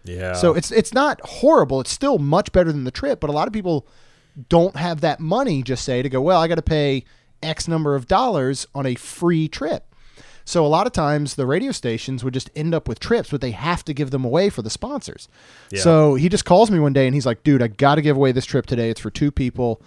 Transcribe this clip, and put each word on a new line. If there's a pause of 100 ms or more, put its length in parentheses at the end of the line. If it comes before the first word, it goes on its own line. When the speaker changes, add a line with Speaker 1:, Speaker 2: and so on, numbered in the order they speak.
Speaker 1:
Yeah.
Speaker 2:
So
it's,
it's
not
horrible.
It's
still
much
better
than
the
trip,
but
a
lot
of
people (600)
don't
have
that
money,
just
say,
to
go,
"Well,
I
gotta
pay (360)
X
number
of
dollars
on
a
free
trip." (600)
So
a
lot
of
times
the
radio
stations
would
just
end
up
with
trips,
but
they
have
to
give
them
away
for
the
sponsors. (420)
Speaker 1:
Yeah.
Speaker 2:
So
he
just
calls
me
one
day
and
he's
like,
"Dude,
I
gotta
give
away
this
trip
today.
It's
for
two
people,